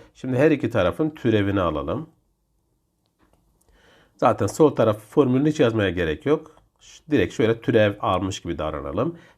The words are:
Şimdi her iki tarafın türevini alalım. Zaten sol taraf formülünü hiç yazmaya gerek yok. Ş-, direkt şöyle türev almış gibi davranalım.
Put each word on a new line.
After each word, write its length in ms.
Şimdi 220
her 140
iki 200
tarafın 400
türevini 500
alalım. 500
Zaten 300
sol 240
taraf 280
formülünü 500
hiç 120
yazmaya 300
gerek 360
yok. 300
Ş-, 300
direkt 240
şöyle 260
türev 400
almış 400
gibi 180
davranalım. 600